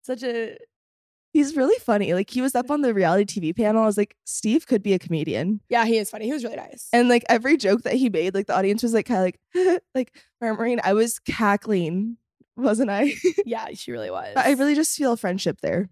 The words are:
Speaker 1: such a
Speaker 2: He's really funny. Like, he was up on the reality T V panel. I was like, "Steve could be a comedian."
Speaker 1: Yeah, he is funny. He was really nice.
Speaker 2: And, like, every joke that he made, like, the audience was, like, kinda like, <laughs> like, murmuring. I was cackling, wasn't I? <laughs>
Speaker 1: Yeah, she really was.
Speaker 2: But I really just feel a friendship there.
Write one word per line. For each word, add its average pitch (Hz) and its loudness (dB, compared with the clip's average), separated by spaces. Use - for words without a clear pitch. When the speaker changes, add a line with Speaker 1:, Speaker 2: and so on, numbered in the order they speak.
Speaker 1:
such 254 -8
a 233 -6
Speaker 2:
He's 294 2
really 311 2
funny. 208 0
Like, 190 -2
he 254 -4
was 262 -2
up 247 0
on 294 0
the 240 0
reality 190 2
T 202 -4
V 170 -4
panel. 220 2
I - 4
was 208 0
like, - -2
"Steve - -2
could 208 0
be 202 0
a 180 2
comedian." 160 -2
Speaker 1:
Yeah, 233 2
he 226 2
is 208 -2
funny. 214 -10
He 262 -2
was 269 -6
really 226 -8
nice. - -16
Speaker 2:
And, 240 4
like, 240 4
every 247 4
joke 226 2
that - -2
he 254 2
made, 180 -2
like, 202 -2
the - -4
audience 202 0
was, 226 0
like, 214 2
kinda 202 0
like, 185 -2
<laughs> 359 0
like, 262 -4
murmuring. 233 -2
I 196 2
was 226 0
cackling, 202 -2
wasn't 220 0
I? 254 0
<laughs> 403 -2
Speaker 1:
Yeah, 226 -8
she - -14
really 107 -8
was. 92 -10
Speaker 2:
But - 0
I 277 4
really 277 2
just 311 -2
feel 262 0
a 226 -2
friendship 185 -4
there. 180 -2